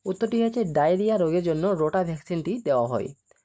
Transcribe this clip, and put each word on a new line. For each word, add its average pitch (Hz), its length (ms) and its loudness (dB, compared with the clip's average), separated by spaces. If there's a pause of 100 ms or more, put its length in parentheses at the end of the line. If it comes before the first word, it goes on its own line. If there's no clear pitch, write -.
উত্তরটি 226 400 -2
হচ্ছে 226 200 -2
ডায়রিয়া 180 540 2
রোগের 170 240 2
জন্য 165 240 0
রোটা 180 380 0
ভ্যাকসিনটি 170 580 -6
দেওয়া 123 260 2
হয়। 110 200 -2 (360)